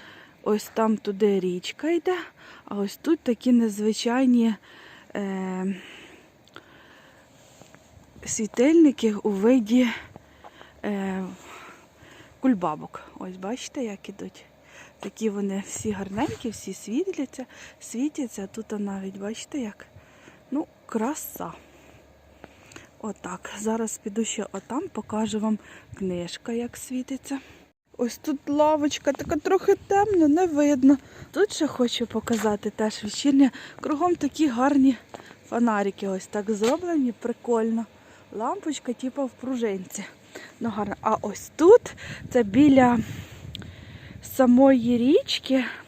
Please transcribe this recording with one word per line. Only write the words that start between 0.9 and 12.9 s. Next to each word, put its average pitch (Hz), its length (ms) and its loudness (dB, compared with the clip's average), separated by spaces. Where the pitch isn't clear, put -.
туди 202 440 0
річка 180 500 -6
йде, 349 280 0
а - 100 -12
ось 202 220 -4
тут - 240 0
такі 247 320 0
незвичайні, 226 1040 2
е, 190 640 -4
світильники 254 880 4
у 208 160 -2
виді, 233 580 4
е, 190 400 -4
кульбабок. 170 600 -2